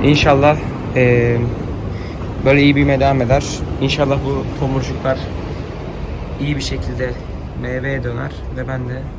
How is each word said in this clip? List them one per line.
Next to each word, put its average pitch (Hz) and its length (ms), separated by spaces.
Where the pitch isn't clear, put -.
İnşallah, 147 540
e, 120 420
böyle 139 160
iyi 143 140
büyümeye 139 240
devam 135 220
eder. 131 240
İnşallah 139 440
bu 135 340
tomurcuklar 131 580
iyi 147 140
bir 135 60
şekilde 127 500
meyveye 127 420
döner 123 280
ve 127 100
ben 127 220
de 127 120